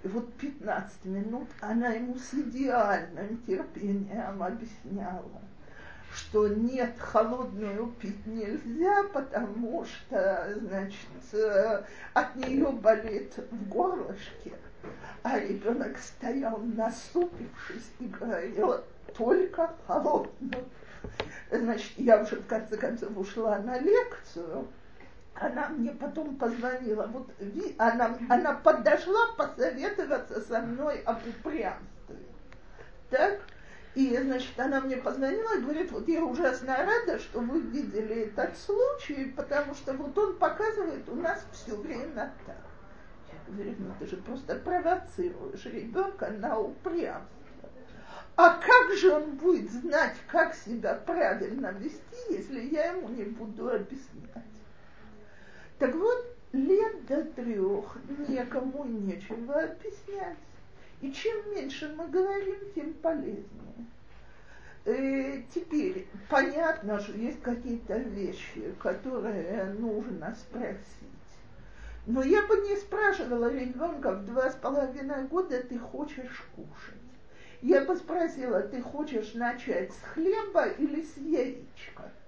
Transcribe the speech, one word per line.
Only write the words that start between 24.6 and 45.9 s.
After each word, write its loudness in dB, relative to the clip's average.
Она -2
мне 0
потом -4
позвонила. 0
Вот -8
ви-, -4
она, 6
она 6
подошла 6
посоветоваться 0
со 0
мной -2
об 2
упрямстве. -6
Так? 4
И, 6
значит, 0
она 4
мне 0
позвонила 0
и 2
говорит: 0
«Вот -4
я 4
ужасно 2
рада, 4
что -6
вы 2
видели -2
этот -2
случай, 0
потому 0
что -6
вот -4
он 2
показывает 0
у -6
нас -2
все -8
время -6
так». -12
Я -10
говорю: -6
«Ну -6
ты -8
же -6
просто -6
провоцируешь 0
ребенка -2